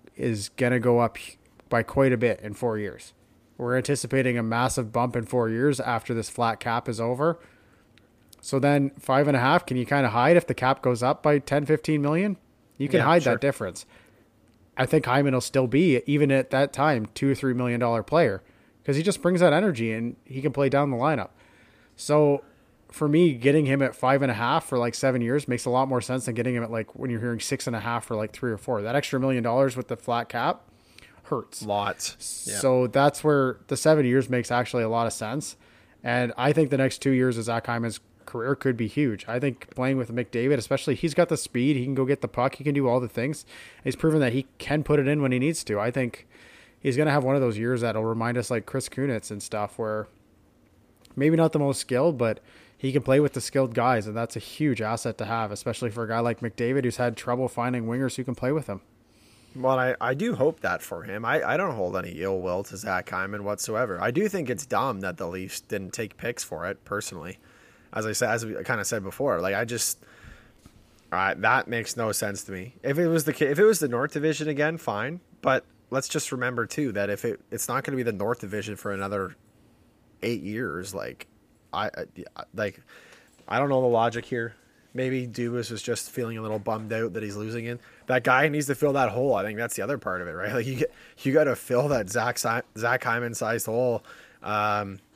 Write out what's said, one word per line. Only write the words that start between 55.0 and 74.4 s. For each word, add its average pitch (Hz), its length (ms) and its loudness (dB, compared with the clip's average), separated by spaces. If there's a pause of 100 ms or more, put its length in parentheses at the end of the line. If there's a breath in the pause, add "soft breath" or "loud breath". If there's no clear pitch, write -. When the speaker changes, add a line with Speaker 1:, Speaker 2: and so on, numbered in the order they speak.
Speaker 1:
to 113 80 -6
have, 110 260 -2
especially 113 400 -4
for 113 140 -6
a 107 40 -4
guy 113 120 0
like 117 200 0
McDavid 123 440 0
who's 120 140 -2
had 120 180 0
trouble 123 320 -2
finding 120 380 -4
wingers 123 300 -2
who 127 80 -6
can 123 100 -4
play 127 180 -2
with 151 140 -4
him. 101 160 -8 (720 soft breath)
Speaker 2:
Well, 131 220 2
I, 127 220 2
I 123 140 0
do 202 200 -2
hope 147 260 0
that 90 220 -2
for 82 220 -10
him. 107 200 -8
I, 127 300 0
I - 20 2
don't 170 200 -2
hold 95 200 -2
any 87 240 -6
ill 95 200 -2
will 90 240 -2
to - 120 -16
Zach 92 320 -4
Hyman 98 360 -6
whatsoever. 104 580 -4
I 113 80 0
do 190 180 0
think 165 220 -4
it's 107 160 -6
dumb 110 340 -2
that 92 160 -6
the 90 120 -8
Leafs 92 320 -10
didn't 98 320 -8
take 110 240 -8
picks - 260 -6
for 82 240 -8
it, - 180 -8
personally. 95 540 -8 (540 soft breath)
As 110 120 -4
I 110 80 -4
said, 107 180 0
as 117 140 0
we 110 80 -8 (120)
kinda 110 200 -2
said 107 200 -4
before, 98 360 -2
like, 95 140 0
I 110 100 -2
just, - 400 -4 (1080 loud breath)
I, 95 220 2
that 110 340 2
makes 117 280 -6
no 113 140 -2
sense 101 340 -4
to 98 80 -14
me. 92 300 -12
If 139 160 -2
it 170 80 4
was 165 180 2
the 151 80 0
ca-, 151 140 0
if 147 140 2
it 208 40 6
was 214 140 6
the 151 80 0
North 123 260 -2
Division 151 360 -2